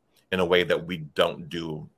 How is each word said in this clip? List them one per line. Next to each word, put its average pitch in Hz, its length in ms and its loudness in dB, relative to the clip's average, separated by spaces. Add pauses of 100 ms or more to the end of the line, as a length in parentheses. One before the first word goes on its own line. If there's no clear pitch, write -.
(320)
in 92 80 0
a 90 60 4
way 90 180 4
that 82 220 0
we 87 120 -6
don't 78 500 -2
do 80 500 -8